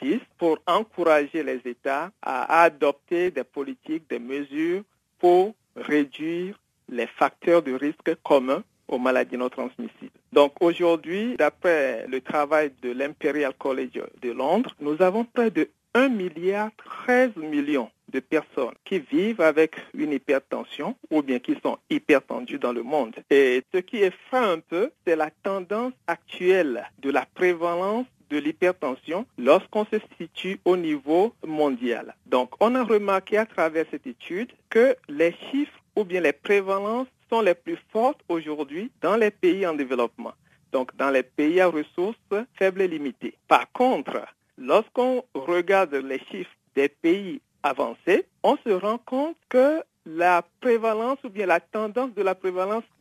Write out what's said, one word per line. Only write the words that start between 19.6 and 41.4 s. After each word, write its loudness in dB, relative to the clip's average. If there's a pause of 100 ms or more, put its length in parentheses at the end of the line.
une -4
hypertension -4 (140)
ou 0
bien -2
qui -2
sont -2 (120)
hypertendues 0
dans -2
le -6
monde. -2 (160)
Et 4 (100)
ce 0
qui -8
effraie -2
un 0
peu, -4 (160)
c'est 2
la 0
tendance -6 (120)
actuelle 0 (160)
de -4
la 0
prévalence -2 (240)
de -2
l'hypertension -4 (120)
lorsqu'on 4
se -4 (220)
situe -10
au 4
niveau 0 (140)
mondial. -2 (100)
Donc, 0
on 4
a 0
remarqué 0
à 2
travers -2
cette -12
étude -10 (180)
que 4 (120)
les 2 (160)
chiffres -6 (160)
ou 0
bien -4
les 2
prévalences -2 (220)
sont 2
les 4
plus -8 (140)
fortes 0
aujourd'hui -6 (100)
dans 2
les 2
pays 2
en 0
développement, -4 (400)
donc -2
dans 0
les 2
pays 0